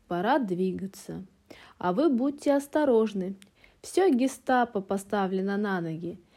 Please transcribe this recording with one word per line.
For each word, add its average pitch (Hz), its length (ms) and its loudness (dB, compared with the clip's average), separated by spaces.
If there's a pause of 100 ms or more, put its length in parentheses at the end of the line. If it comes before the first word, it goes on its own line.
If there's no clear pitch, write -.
пора 208 320 0
двигаться. 185 840 -4 (520)
А 180 140 -2
вы 254 160 4
будьте 277 480 0
осторожны. 220 800 0 (460)
Все 381 280 2
гестапо 247 680 2
поставлено 196 800 -2
на 196 240 -2
ноги. 170 400 -8 (160)